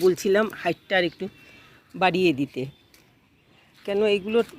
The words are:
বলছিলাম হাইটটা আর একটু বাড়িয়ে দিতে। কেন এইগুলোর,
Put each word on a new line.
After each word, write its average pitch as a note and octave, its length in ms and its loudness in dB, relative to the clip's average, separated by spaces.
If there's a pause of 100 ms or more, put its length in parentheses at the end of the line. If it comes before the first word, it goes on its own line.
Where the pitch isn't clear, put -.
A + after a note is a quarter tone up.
বলছিলাম F#3+ 420 2 (160)
হাইটটা - 360 -4
আর F3+ 80 2
একটু E3+ 200 -6 (680)
বাড়িয়ে F3+ 380 2
দিতে। C3 300 -4 (1200)
কেন G3+ 160 -2 (140)
এইগুলোর, G#3+ 320 0 (120)